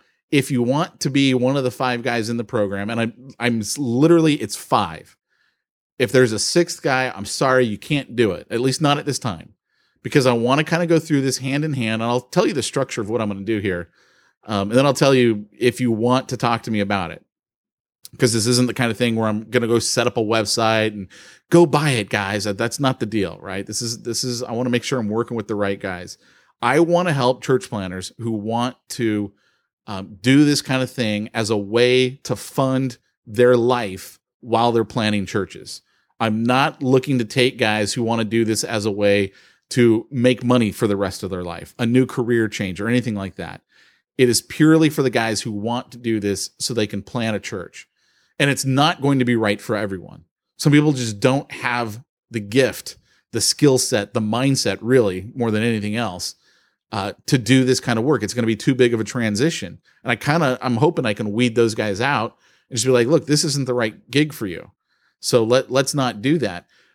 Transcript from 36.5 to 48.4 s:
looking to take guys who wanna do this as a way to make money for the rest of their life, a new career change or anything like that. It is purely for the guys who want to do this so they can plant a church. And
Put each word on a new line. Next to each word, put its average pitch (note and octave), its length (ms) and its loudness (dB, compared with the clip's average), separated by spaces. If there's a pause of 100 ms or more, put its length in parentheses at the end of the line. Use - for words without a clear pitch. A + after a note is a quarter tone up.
looking C3 340 2
to A#2 80 -2
take C3 320 0
guys G#2+ 360 0
who A#2+ 100 -4
wanna A2+ 220 0
do A2 200 2
this G#2+ 180 0
as G#2+ 220 -4
a G#2+ 60 0
way G2+ 400 2 (380)
to A#2 420 4
make B2+ 320 2
money A#2+ 280 4
for - 140 -2
the G2+ 100 0
rest G2 280 -4
of F#2 80 -8
their F2+ 120 -6
life, E2+ 360 -12
a A#2 80 0
new B2+ 180 4
career A#2 420 0
change F#2 320 -6
or G#2 80 -6
anything A#2 280 0
like G2 220 -8
that. F2 260 -12 (580)
It B2 80 6
is A2+ 100 0
purely D#3 520 4
for D3+ 100 -4
the C3 80 -2
guys A2+ 320 -2
who A2 100 -8
want A2 400 -6
to B2 60 -18
do A2+ 220 -4
this G2 400 -4
so - 160 -6
they G#2+ 100 0
can G2+ 160 -8
plant A2+ 340 -4
a G2 40 -6
church. - 480 -12 (500)
And C#3+ 140 4